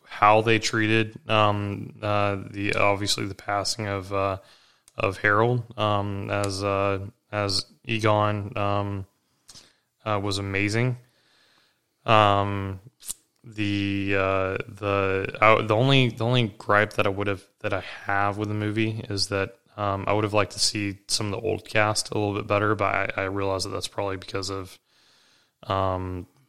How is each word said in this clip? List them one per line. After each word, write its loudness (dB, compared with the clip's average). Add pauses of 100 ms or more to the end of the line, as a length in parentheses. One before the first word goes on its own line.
how 6
they 4
treated, 0 (120)
um, 0
uh, 0 (140)
the, -2
obviously 0
the -8
passing -4
of, -6
uh, 0 (600)
of 0
Harold, 4 (140)
um, 0
as, -2
uh, 0 (320)
as -2 (200)
Egon, 2
um, -2 (1000)
uh, 0
was -2
amazing. 0 (1080)
Um, 4 (640)
the, -2
uh, 0 (100)
the, -2
uh, 6
the 2
only, 4
the -4
only 2
gripe 2
that 0
I 2
would -2
have, -4 (160)
that -4
I -2 (240)
have 0
with -4
the -4
movie -2
is -2
that, -2 (220)
um, -2
I 2
would 2
have -2
liked 2
to -12
see -2 (100)
some -2
of -6
the -4
old -4
cast 2
a -2
little 0
bit -6
better, 2
but 0 (240)
I, -4
I -2
realize -2
that -6
that's -6
probably -4
because -8
of, -8 (840)
um, -2 (220)